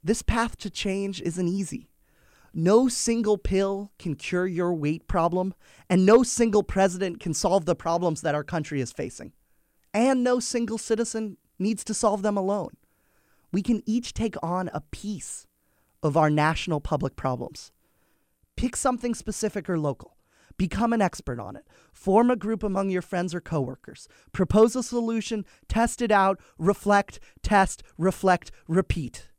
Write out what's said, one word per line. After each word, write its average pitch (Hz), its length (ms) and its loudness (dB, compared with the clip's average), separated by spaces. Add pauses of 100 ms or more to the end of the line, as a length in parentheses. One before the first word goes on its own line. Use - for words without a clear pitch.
This 208 180 0
path 226 360 0
to 196 120 -10
change 196 500 -6
isn't 175 280 -2
easy. 190 400 -6 (640)
No 208 340 4
single 226 500 0
pill 196 600 -2
can 160 160 -6
cure 180 320 -4
your 180 260 -2
weight 156 360 -4
problem, 180 440 0 (380)
and 185 160 6
no 226 160 10
single 226 400 2
president 185 580 0
can 165 140 -4
solve 180 300 2
the 165 100 0
problems 170 480 -2
that 147 120 0
our 147 100 -2
country 151 360 -4
is 120 120 -4
facing. - 400 -10 (600)
And 254 300 2
no 247 160 2
single 233 400 -4
citizen 220 600 -4 (200)
needs 202 260 -2
to 220 100 -6
solve 202 280 0
them 208 140 0
alone. 196 400 -4 (760)
We 190 120 -2
can 226 220 0
each 240 300 -4
take 226 280 -4
on 180 300 -4
a - 80 -6
piece - 680 -12 (560)
of 147 140 0
our 156 140 4
national 151 500 0
public 139 360 -4
problems. - 560 -8 (840)
Pick 240 200 -2
something 247 380 -2
specific - 540 -6
or 175 100 -2
local. 147 340 -6 (460)
Become 220 360 0
an 226 80 2
expert 135 360 -2
on 101 160 -10
it. - 120 -18 (260)
Form 226 380 4
a 247 60 2
group 208 260 -4
among 196 260 -2
your 180 140 -2
friends 175 320 -4
or 170 80 -6
coworkers. - 680 -6 (240)
Propose 220 420 6
a 254 80 -2
solution, 226 640 -2 (240)
test 226 320 0
it 233 100 0
out, 196 300 4 (160)
reflect, 202 640 0 (220)
test, 196 400 2 (160)
reflect, 180 520 0 (160)
repeat. 165 640 -2 (100)